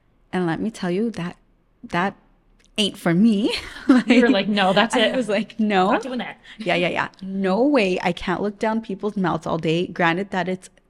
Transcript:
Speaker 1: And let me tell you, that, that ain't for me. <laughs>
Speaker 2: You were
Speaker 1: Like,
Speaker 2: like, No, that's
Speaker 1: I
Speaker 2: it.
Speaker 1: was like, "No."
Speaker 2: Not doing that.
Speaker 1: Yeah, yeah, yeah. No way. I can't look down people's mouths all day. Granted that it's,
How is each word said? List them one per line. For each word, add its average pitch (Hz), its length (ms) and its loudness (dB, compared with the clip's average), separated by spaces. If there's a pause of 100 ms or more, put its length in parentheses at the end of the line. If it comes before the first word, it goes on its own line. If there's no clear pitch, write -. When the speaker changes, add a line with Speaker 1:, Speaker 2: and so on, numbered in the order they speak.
(340)
Speaker 1:
And 185 120 -2
let 165 140 -2
me 208 100 -4
tell 185 200 -6
you, 214 200 -2
that, 175 260 -10 (480)
that 190 320 -2 (600)
ain't 208 180 0
for 175 160 0
me. 220 420 4 (320)
<laughs> 247 200 6
Speaker 2:
You 240 160 4
were 240 80 4
Speaker 1:
Like, 196 160 2
Speaker 2:
like, - 20 -6
No, 202 240 2
that's 208 240 2
Speaker 1:
I 247 120 4
Speaker 2:
it. - 80 -2
Speaker 1:
was 240 120 -2
like, 208 320 -4
"No." 202 300 2
Speaker 2:
Not 269 120 0
doing 247 180 -8
that. 156 200 -10 (180)
Speaker 1:
Yeah, 175 180 0
yeah, 175 120 2
yeah. - 200 -2 (120)
No 190 460 0
way. 214 340 2
I 185 120 -2
can't - 280 -4
look 202 180 -4
down 220 220 -2
people's 208 360 -6
mouths 160 300 -2
all 165 120 -2
day. 165 300 -2
Granted 175 420 -2
that 180 180 -2
it's, 185 220 -8 (200)